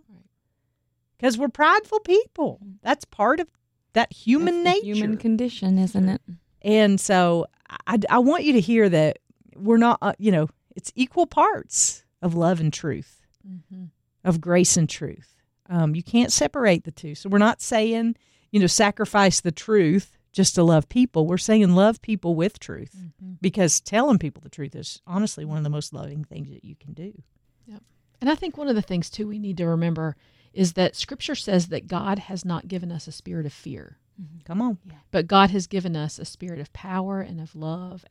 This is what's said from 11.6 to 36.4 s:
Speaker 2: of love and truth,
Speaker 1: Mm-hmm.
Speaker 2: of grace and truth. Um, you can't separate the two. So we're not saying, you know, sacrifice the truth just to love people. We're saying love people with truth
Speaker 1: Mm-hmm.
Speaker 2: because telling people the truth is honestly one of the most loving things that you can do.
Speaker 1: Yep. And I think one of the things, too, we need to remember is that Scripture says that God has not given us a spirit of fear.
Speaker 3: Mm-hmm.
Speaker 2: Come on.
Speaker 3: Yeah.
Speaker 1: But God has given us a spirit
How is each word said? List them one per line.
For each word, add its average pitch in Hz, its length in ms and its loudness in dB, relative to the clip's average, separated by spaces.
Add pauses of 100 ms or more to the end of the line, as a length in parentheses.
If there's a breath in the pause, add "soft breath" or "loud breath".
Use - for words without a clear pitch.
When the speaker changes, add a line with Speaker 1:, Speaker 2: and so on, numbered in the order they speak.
Speaker 2:
of 170 100 -2
love 170 260 2
and 156 140 0
truth, - 460 -8 (280)
Speaker 1:
Mm-hmm. 185 380 -18 (380)
Speaker 2:
of 170 160 0
grace 175 380 2
and 160 120 4
truth. - 460 -12 (340)
Um, 160 260 0
you 170 60 -6
can't 233 300 0
separate 233 540 0
the 160 60 -12
two. 151 220 -14
So - 160 -16
we're 202 100 2
not 220 220 2
saying, 226 540 0 (360)
you 208 100 2
know, 180 60 6
sacrifice 202 760 2
the 175 100 -2
truth 190 640 2 (140)
just - 240 2
to 175 80 4
love 160 240 4
people. 202 400 0
We're 180 100 0
saying 208 380 4
love 208 260 4
people 175 340 -4
with 175 220 -2
truth - 400 -16
Speaker 1:
Mm-hmm. 185 440 -18
Speaker 2:
because 180 400 0
telling 233 360 2
people 147 240 -6
the - 80 -20
truth 139 280 -12
is - 280 -16
honestly 180 380 -6
one 151 140 -8
of 151 80 -4
the 147 40 -4
most 151 240 -8
loving 147 300 -12
things 139 280 -16
that 143 120 -20
you 147 140 -20
can 139 160 -20
do. 196 280 -18 (460)
Speaker 1:
Yep. 208 160 -20 (380)
And 254 80 0
I 311 60 2
think 339 220 -8
one 285 120 -4
of 233 60 2
the 208 60 2
things, 175 280 -4
too, 214 180 -8
we 208 120 -10
need 196 180 -8
to 175 100 -2
remember 165 480 -2 (380)
is 180 200 0
that 185 220 0
Scripture - 400 -8
says 180 320 0
that 165 200 -8
God 202 320 -4
has 185 260 -12
not 170 240 -6
given 175 240 -8
us 160 140 -14
a 156 40 -14
spirit 165 340 -10
of 143 60 -8
fear. - 460 -16 (240)
Speaker 3:
Mm-hmm. 165 240 -18
Speaker 2:
Come 180 160 -6
on. 240 160 -4 (100)
Speaker 3:
Yeah. 165 100 -20 (120)
Speaker 1:
But 170 160 -2
God 196 240 4
has 190 160 -4
given 180 300 -6
us 151 240 -8
a 151 60 -14
spirit 175 340 -14